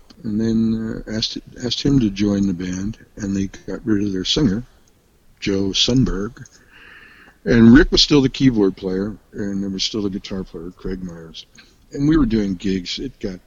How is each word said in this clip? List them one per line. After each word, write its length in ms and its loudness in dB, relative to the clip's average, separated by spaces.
and 160 -4
then, 640 -2
uh, 40 -14
asked, 260 -6
asked 200 -6
him 180 4
to 80 2
join 380 0
the 80 0
band, 420 -6
and 200 -4
they 120 -2
got 180 -10
rid 200 0
of 80 -4
their 120 -4
singer, 380 0
Joe 320 -2
Sundberg, 800 0
and 280 8
Rick 180 8
was 120 2
still 180 4
the 80 2
keyboard 480 2
player, 400 -6
and 300 -6
there 80 -6
was 120 -6
still 200 -4
the 80 -2
guitar 340 -8
player, 260 -14
Craig 320 -10
Myers. 440 -16
And 160 0
we 80 4
were 100 4
doing 280 0
gigs. 440 -4
It 200 -10
got 280 -10